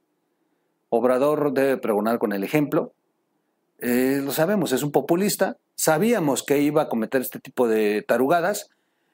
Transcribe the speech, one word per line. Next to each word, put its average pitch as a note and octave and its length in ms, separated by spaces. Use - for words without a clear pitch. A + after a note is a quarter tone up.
Obrador C3+ 640
debe C3+ 240
pregonar A2 420
con G#2+ 140
el G2 120
ejemplo. D3+ 500
Eh, C3 440
lo C#3 80
sabemos, D#3+ 400
es B2+ 100
un D3 80
populista. F#3 680
Sabíamos D#3+ 680
que C#3+ 180
iba D3 220
a C#3+ 60
cometer A#2 320
este B2+ 200
tipo - 280
de G#2+ 320
tarugadas. E3 720